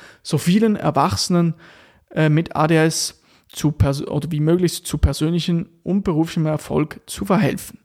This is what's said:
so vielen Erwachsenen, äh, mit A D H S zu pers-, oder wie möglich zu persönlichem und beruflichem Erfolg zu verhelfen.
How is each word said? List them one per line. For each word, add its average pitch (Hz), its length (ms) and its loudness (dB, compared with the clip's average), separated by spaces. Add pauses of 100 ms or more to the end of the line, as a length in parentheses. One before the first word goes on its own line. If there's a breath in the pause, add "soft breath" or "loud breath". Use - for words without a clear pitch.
(240 loud breath)
so - 140 -2
vielen 208 380 2
Erwachsenen, 165 760 0 (580 loud breath)
äh, 156 160 2
mit 156 300 2
A 156 100 2
D 160 100 4
H 156 60 4
S - 380 -2 (260 soft breath)
zu - 240 -2
pers-, 143 340 0
oder 147 260 -4
wie 151 100 -2
möglich 170 420 0
zu - 140 -4
persönlichem 160 720 0 (140)
und 196 200 -2
beruflichem 160 440 0
Erfolg 151 580 -4
zu - 180 -10
verhelfen. 196 600 -2